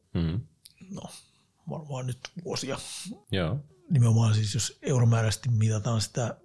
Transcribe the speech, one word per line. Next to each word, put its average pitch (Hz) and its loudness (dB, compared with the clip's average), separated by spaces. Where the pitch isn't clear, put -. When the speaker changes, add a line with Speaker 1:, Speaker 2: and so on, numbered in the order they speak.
Speaker 1:
Mm. 85 -2
Speaker 2:
no, - -12
varmaan 139 -8
nyt 123 -8
vuosia. 127 -6
Speaker 1:
Joo. 95 0
Speaker 2:
Nimenomaan 113 6
siis, 107 0
jos - -4
euromääräisesti 117 2
mitataan 110 2
sitä, - -4